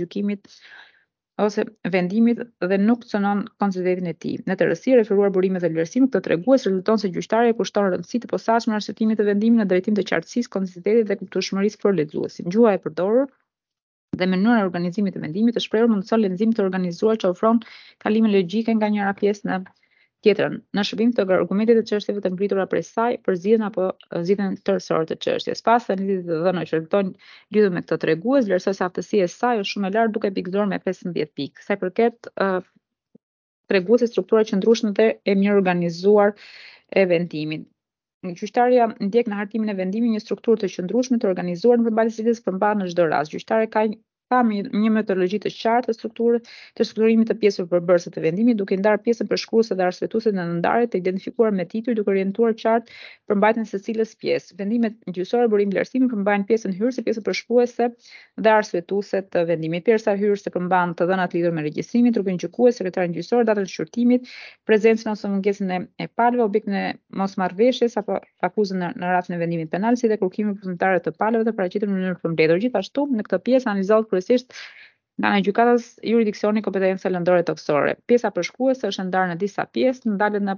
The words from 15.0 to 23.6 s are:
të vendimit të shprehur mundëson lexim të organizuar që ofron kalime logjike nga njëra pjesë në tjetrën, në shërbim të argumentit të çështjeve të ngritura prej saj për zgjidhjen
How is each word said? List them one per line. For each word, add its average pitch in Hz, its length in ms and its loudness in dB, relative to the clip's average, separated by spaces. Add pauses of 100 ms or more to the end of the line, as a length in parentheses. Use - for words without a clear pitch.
të - 80 -8
vendimit 214 320 0
të - 80 -2
shprehur 226 320 2
mundëson 214 320 0
lexim 202 240 0
të 208 160 0
organizuar 185 480 0
që 190 160 0
ofron 226 320 2 (400)
kalime 214 320 2
logjike 214 400 0
nga 214 160 0
njëra 202 320 -2
pjesë 202 240 -2
në 185 140 -4 (580)
tjetrën, - 380 2 (180)
në 202 80 0
shërbim 226 320 0
të 202 160 2
argumentit 196 460 2
të 220 100 2
çështjeve 208 320 -4
të 196 140 -2
ngritura 196 340 -2
prej - 220 -2
saj 233 240 -2 (100)
për 185 140 0
zgjidhjen 214 260 2